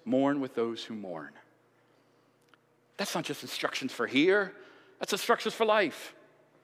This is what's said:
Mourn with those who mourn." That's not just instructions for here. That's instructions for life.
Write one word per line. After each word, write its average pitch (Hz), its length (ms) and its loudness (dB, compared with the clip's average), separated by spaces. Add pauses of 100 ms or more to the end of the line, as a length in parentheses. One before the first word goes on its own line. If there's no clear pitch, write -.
Mourn 139 360 2
with 127 140 -6
those 117 300 -2
who 117 100 -12
mourn." 90 380 -10 (1600)
That's - 180 -4
not 170 100 -2
just - 180 -6
instructions - 500 -4
for 113 140 0
here. 180 480 4 (460)
That's - 120 -4
instructions 220 420 0
for 226 100 2
life. 208 500 2 (500)